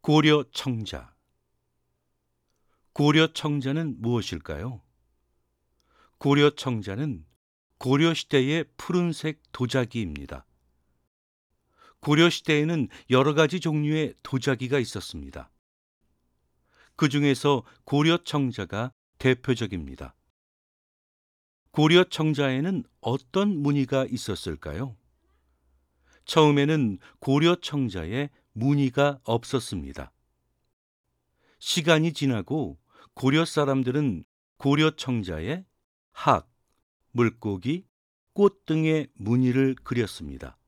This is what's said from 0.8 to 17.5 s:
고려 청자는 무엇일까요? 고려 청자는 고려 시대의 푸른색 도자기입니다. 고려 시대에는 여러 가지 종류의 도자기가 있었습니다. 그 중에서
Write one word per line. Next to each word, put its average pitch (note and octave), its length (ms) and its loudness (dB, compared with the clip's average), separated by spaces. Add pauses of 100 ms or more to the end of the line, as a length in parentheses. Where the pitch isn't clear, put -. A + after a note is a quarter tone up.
고려 D3+ 380 4
청자는 D3 680 -4
무엇일까요? G#2+ 800 -4 (1400)
고려 C#3+ 340 4
청자는 G#2+ 760 -6 (520)
고려 D3 360 2
시대의 D3 520 0 (120)
푸른색 E3+ 640 -2 (100)
도자기입니다. G2 920 -6 (1500)
고려 D3+ 300 4
시대에는 D#3 600 -2 (200)
여러 C3 240 4
가지 D#3+ 260 2
종류의 D3+ 640 -2
도자기가 B2+ 560 -2
있었습니다. D#2+ 720 -10 (1400)
그 D3+ 140 2
중에서 C#3+ 540 2 (220)